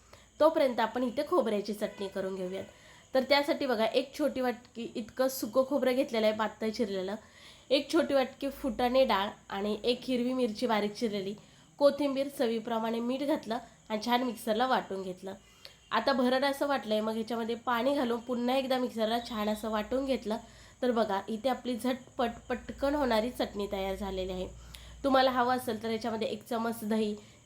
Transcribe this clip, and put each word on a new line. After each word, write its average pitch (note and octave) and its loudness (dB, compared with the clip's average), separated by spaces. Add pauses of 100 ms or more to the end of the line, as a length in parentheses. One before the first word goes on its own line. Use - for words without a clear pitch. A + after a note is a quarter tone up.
(400)
तोपर्यंत D4 6
आपण A#3 0
इथे B3 0
खोबऱ्याची G#3+ 2
चटणी G3+ -6
करून F#3+ -4
घेऊयात. F#3 -6 (500)
तर C4 4
त्यासाठी C#4+ 2
बघा, A3+ 2
एक B3+ 0
छोटी C4+ 0
वाटकी A#3 -4
इतकं B3+ -2
सुकं C4 0
खोबरं B3+ 2
घेतलेलं A#3 2
आहे G#3+ 2
पातळ A3 -2
चिरलेलं, G3 -2 (540)
एक C#4+ 0
छोटी C#4+ 2
वाटकी C4+ 0
फुटाणे B3+ 2
डाळ G3+ 2 (220)
आणि G#3 -2
एक A#3+ 2
हिरवी B3+ 0
मिरची B3 0
बारीक G#3 2
चिरलेली, G3+ -4 (420)
कोथिंबीर, C#4 4
चवीप्रमाणे A3+ -2
मीठ B3+ -2
घातलं C4 0 (320)
आणि G#3+ -2
छान B3 4
मिक्सरला A#3 0
वाटून G3 0
घेतलं. F#3+ -10 (580)
आता A#3 2
भरड B3+ 2
असं C#4 0
वाटलंय, G#3+ 0
मग A3 -2
ह्याच्यामध्ये A3+ -4
पाणी A#3+ 0
घालून A#3+ 0
पुन्हा A#3+ 0
एकदा C4 0
मिक्सरला A3+ 0 (100)
छान G#3+ -2
असं G#3+ -4
वाटून A3 -2
घेतलं. A3+ -2 (440)
तर B3 2
बघा, G#3+ 2
इथे A3+ -2
आपली B3 -2
झटपट B3 -2 (200)
पटकन C4 -2
होणारी B3 2
चटणी G#3 -4
तयार F#3+ -4
झालेली F#3+ -4
आहे. F#3 -6 (560)
तुम्हाला C4 6
हवं B3+ 2
असेल A3+ -4
तर A3+ -4
याच्यामध्ये A3+ -2
एक G#3+ -6
चमच A3+ -2
दही G#3+ 0 (300)